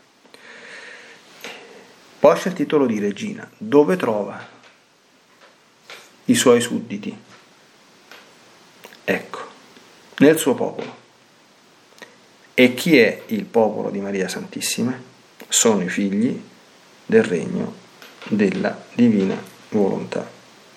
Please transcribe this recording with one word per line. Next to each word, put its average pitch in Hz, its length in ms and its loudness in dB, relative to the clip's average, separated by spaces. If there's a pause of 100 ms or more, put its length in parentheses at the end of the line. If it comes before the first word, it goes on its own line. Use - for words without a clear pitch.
(2250)
Poi 170 180 6
c'è 190 120 -4
il 180 60 -8
titolo 143 300 0
di 110 140 -2
regina. 101 580 -6
Dove 147 400 2
trova 104 500 -4 (1800)
i 123 100 4
suoi 120 260 6
sudditi? - 560 -8 (1900)
Ecco, - 360 -6 (800)
nel 156 200 6
suo 135 160 0
popolo. - 460 -6 (1500)
E 123 220 6
chi 156 240 4
è 107 280 2
il 101 180 -4
popolo 107 440 0
di 101 100 -6
Maria 98 280 -4
Santissima? - 680 -6 (520)
Sono 104 360 2
i 87 60 -4
figli 104 500 -2 (640)
del 113 180 4
regno - 520 -4 (520)
della 98 520 0 (140)
divina 104 480 2 (280)
volontà. 98 600 -2 (480)